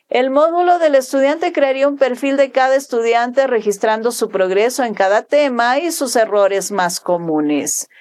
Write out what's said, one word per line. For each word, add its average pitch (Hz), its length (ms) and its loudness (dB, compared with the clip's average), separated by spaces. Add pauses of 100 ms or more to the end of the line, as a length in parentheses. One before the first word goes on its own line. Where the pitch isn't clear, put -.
El 254 200 0
módulo 339 480 2
del 320 160 0
estudiante 277 600 0
crearía 269 340 0
un 285 100 -2
perfil 269 400 0
de 269 140 2
cada 262 240 2
estudiante 240 720 0
registrando 220 640 0
su 226 180 -4
progreso 196 540 0
en 226 100 -4
cada 196 300 2
tema 254 560 0
y 339 120 -4
sus 269 240 -4
errores 202 560 0
más 185 280 -2
comunes. 151 880 -2 (140)